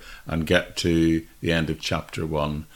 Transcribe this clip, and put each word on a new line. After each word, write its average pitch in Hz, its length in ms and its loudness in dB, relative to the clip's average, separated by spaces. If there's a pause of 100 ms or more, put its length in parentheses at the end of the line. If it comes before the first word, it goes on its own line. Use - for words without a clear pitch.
(260)
and 80 220 -2
get - 300 2
to 82 480 4 (160)
the 85 100 0
end 82 180 2
of 78 100 -4
chapter - 460 -4
one 76 400 -2 (100)